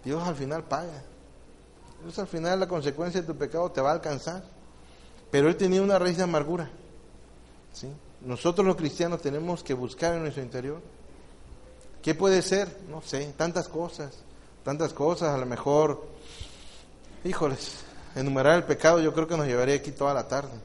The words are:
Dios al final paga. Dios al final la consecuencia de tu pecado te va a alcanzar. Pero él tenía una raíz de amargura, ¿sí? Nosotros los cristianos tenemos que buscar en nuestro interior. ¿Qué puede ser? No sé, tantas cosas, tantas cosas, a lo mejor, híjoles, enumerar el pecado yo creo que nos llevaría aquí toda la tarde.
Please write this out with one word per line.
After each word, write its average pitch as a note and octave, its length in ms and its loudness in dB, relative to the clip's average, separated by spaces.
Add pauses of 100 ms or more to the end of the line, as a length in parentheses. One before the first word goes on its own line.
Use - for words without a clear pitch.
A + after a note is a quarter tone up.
Dios D3 240 -4
al E3 80 -2
final C#3 280 -6
paga. D3+ 400 -6 (1000)
Dios E3+ 160 -10
al F#3+ 80 -4
final F3 320 0
la F#3 80 2
consecuencia E3 540 -2
de E3 60 -6
tu D#3+ 80 -6
pecado D#3+ 360 -2
te C3+ 100 0
va C3+ 100 4
a - 20 4
alcanzar. D#3+ 500 -4 (880)
Pero C#3+ 160 6
él E3+ 80 4
tenía F#3+ 260 4
una G3 160 6
raíz F3+ 200 2
de F#3 60 2
amargura, D#3+ 460 0 (1000)
¿sí? - 160 -12 (320)
Nosotros E3+ 480 2
los F#3 80 4
cristianos E3+ 460 -2
tenemos D#3+ 420 -4
que C#3 100 -2
buscar C3 420 -2
en E3 80 -4
nuestro C#3 200 -6
interior. C3 380 -8 (1200)
¿Qué D#3 120 0
puede F#3+ 280 4
ser? F#3+ 260 0 (220)
No D3+ 120 -10
sé, C#3+ 360 -6
tantas E3+ 320 -2
cosas, D#3 420 -8 (520)
tantas D3 280 -2
cosas, E3 380 0
a C#3+ 80 2
lo B2+ 80 -2
mejor, C#3 580 2 (1200)
híjoles, E3 520 -2 (400)
enumerar C#3 420 4
el E3+ 60 2
pecado E3 360 6
yo D#3 140 2
creo D#3+ 140 0
que E3+ 100 -2
nos D3 80 0
llevaría B2+ 300 2
aquí C#3+ 160 -4
toda C#3 220 0
la B2+ 140 -2
tarde. C3+ 240 -4 (140)